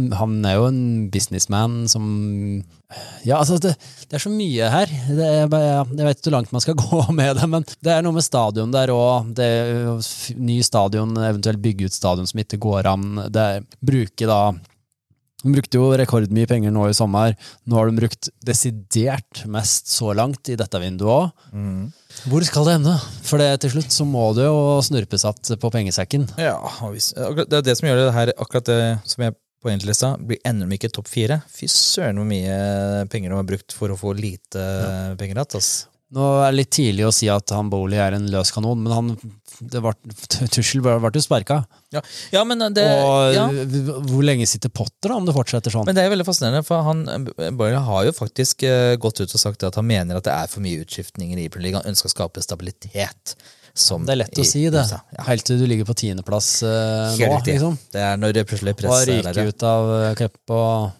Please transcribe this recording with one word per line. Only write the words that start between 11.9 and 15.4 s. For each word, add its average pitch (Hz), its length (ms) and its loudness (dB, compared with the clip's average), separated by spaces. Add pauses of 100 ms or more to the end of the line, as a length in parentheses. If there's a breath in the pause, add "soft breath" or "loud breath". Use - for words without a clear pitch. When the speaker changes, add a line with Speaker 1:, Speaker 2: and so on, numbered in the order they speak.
Speaker 1:
ut - 80 -8
stadion 90 300 0
som 107 120 -6
ikke 104 200 -6
går 98 260 0
an. 98 220 0 (240)
Det 110 140 2 (100)
er, 107 80 -8 (160)
bruke 123 500 0
da... 101 120 4 (960)
De 135 180 0